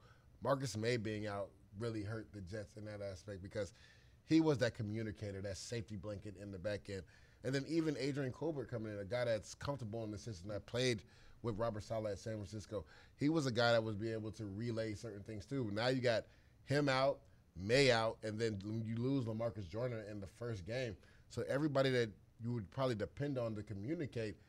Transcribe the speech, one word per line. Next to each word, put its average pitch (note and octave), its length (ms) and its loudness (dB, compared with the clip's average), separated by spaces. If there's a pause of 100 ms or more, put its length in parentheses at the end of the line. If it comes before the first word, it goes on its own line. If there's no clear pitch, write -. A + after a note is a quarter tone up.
(420)
Marcus C3 340 0
Maye A#2 220 2
being G#2+ 280 -2
out G2+ 220 -2 (320)
really A2+ 220 -2
hurt A2 300 -6
the G2+ 100 -10
Jets G2+ 340 -8
in G#2 80 -10
that G#2 180 -8
aspect G2 400 -8
because G2 300 -4 (520)
he D#3+ 160 8
was D#3 180 6
that A#2+ 180 2
communicator, G#2 680 -4
that G2 140 -4
safety G#2+ 400 -8
blanket G2+ 440 -8
in G2+ 120 -10
the F#2+ 60 -6
back G2+ 300 -2
end. F#2+ 140 -6 (420)
And C3 100 0
then C#3 140 0
even D#3 300 2
Adrian C3+ 340 0
Colbert C#3+ 340 -4
coming A2 260 -4
in, G#2 60 -6
a G2+ 60 -6
guy A#2+ 200 0
that's A2 300 0
comfortable A#2 500 -4
in G#2+ 60 -4
the G#2 80 -4
system G2+ 320 -8
that G2+ 160 -4
played B2 360 2 (400)
with A#2 160 -2
Robert A2 260 -2
Saleh G#2+ 280 -2
at G2 60 -6
San A2 160 -6
Francisco. G#2 500 -6 (320)
He C#3 120 2
was D#3 180 4
a B2+ 60 0
guy A#2 200 6
that A2+ 100 8
was A2 140 -2
being A2+ 180 -2
able G#2+ 180 -4
to A2+ 140 -8
relay A2 480 -2
certain G#2 280 -10
things G#2+ 240 -10
too. C3 260 -2
Now A2 160 2
you C3 120 4
got A#2 240 4 (400)
him C#3+ 240 4
out, C3+ 320 4 (360)
May B2 360 6
out, A2+ 300 4
and G#2+ 160 -2
then A2 200 2 (260)
you A2+ 120 -2
lose B2+ 280 2
Lamarcus A2 440 -2
Joyner A2+ 420 -2
in G#2 100 -8
the F#2+ 60 -8
first G#2+ 400 -6
game. A#2 300 -2 (320)
So A#2+ 200 -4
everybody C3+ 420 4
that A#2+ 200 4 (320)
you A#2 100 -2
would G#2+ 180 -4
probably C3 260 2
depend B2+ 420 -2
on A#2 160 0
to G#2 80 -4
communicate A2+ 760 -4 (120)